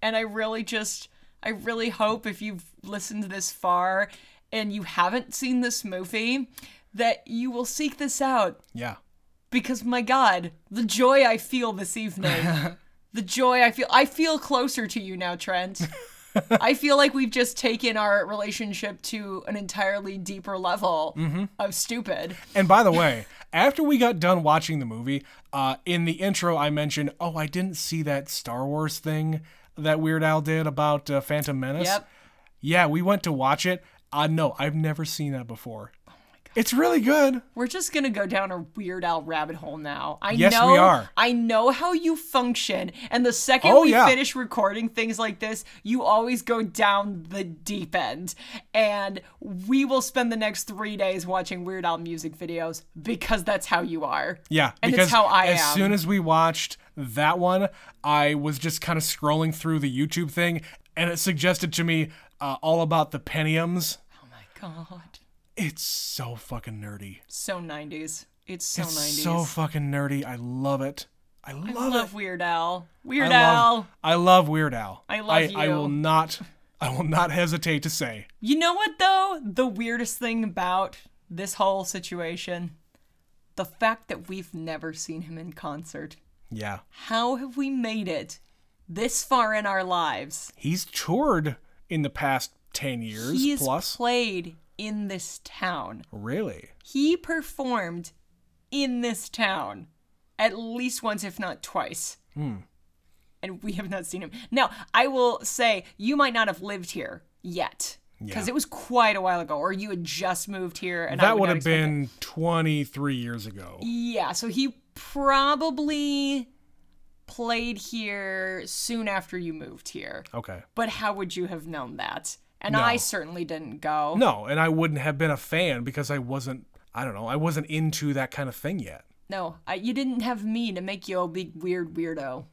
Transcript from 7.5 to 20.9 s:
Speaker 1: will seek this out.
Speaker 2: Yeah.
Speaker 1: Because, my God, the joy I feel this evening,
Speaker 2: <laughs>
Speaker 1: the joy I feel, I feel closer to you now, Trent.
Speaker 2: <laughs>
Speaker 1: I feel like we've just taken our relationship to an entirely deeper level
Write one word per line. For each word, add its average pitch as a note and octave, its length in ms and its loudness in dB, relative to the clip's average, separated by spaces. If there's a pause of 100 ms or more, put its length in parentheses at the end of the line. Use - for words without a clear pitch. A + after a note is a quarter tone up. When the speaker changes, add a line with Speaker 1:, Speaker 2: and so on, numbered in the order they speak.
Speaker 1:
will A#3+ 140 -4
seek C#4+ 320 -4
this C#4+ 240 -4
out. B3 400 2 (140)
Speaker 2:
Yeah. A#2 220 -8 (540)
Speaker 1:
Because, B3 340 -2
my B3 180 0
God, G#3 500 4 (180)
the A3+ 140 -2
joy B3+ 400 6
I A3+ 140 4
feel A#3 340 -2
this F#3+ 240 -6
evening, E3+ 500 0 (300)
Speaker 2:
<laughs> - 380 -20
Speaker 1:
the A3 80 -4
joy B3 400 4
I A#3+ 80 8
feel, A#3+ 200 -4
I C4+ 140 8
feel D#4 340 0
closer B3+ 480 0
to A3 140 -6
you F#3+ 160 -8
now, F3+ 180 -4
Trent. F#3 460 -4 (400)
Speaker 2:
<laughs> - 300 -2
Speaker 1:
I A3+ 240 4
feel C#4+ 220 4
like C#4+ 180 6
we've C4 160 0
just B3 260 0
taken A3+ 400 0
our G3+ 300 4
relationship G#3 760 -6
to G3+ 460 -8
an G#3 80 -4
entirely G3 640 -4
deeper F#3+ 400 -8
level F3+ 600 0